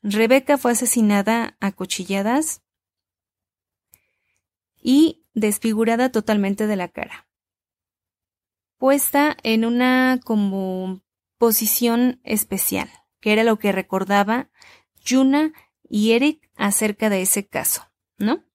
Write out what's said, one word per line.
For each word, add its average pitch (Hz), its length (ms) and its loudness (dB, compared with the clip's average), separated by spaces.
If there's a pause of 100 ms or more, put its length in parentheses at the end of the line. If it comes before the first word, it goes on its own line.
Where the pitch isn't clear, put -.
Rebeca 247 520 2
fue 240 140 0
asesinada 220 840 0
a 196 120 -4
cuchilladas 196 880 -4 (2250)
y 285 540 2
desfigurada 226 760 0
totalmente 214 560 -2
de 214 80 -2
la 180 140 -6
cara, - 380 -14 (1500)
puesta 277 640 2
en 226 240 0
una 254 580 2
como 190 760 -4 (380)
posición 233 840 0
especial, - 640 -4 (320)
que 214 140 0
era 220 100 2
lo 226 140 2
que 208 140 -2
recordaba 196 800 -2 (520)
Yuna 269 500 2 (360)
y 214 220 0
Eric 277 440 0
acerca 208 540 -2
de 190 140 -2
ese 202 240 -4
caso, - 420 -6 (300)
¿no? 226 240 -2 (120)